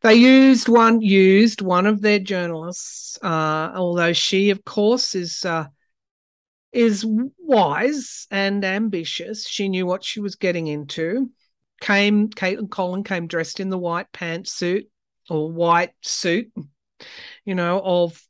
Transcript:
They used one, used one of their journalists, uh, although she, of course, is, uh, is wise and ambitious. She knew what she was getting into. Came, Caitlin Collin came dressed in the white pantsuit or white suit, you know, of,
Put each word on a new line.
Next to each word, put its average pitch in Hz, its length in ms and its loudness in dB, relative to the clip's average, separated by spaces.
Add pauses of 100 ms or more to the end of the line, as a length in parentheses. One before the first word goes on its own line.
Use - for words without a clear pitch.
They 220 120 8
used 262 540 8
one, 226 320 6
used 196 600 4
one 185 260 0
of 208 140 0
their 208 200 2
journalists, 175 1040 -8
uh, 160 520 -2
although 175 380 0
she, 196 380 0
of 196 140 -2
course, 214 520 -2
is, 175 280 -8
uh, 165 220 -4 (1040)
is 214 340 2 (340)
wise 240 920 -2
and 196 340 -2
ambitious. 196 840 -6
She 196 200 -4
knew 185 160 -2
what 180 200 -4
she - 160 -10
was 202 160 -8
getting 175 320 -2
into. 165 600 -6 (500)
Came, 208 480 2
Caitlin 196 420 -6
Collin 185 320 -6
came 180 240 -6
dressed 165 320 -6
in 190 100 -6
the 185 100 -4
white 175 340 -6
pantsuit 175 760 -6 (420)
or 156 220 -4
white 170 520 2
suit, 190 500 -4 (920)
you 190 120 -4
know, 180 280 0
of, 175 460 0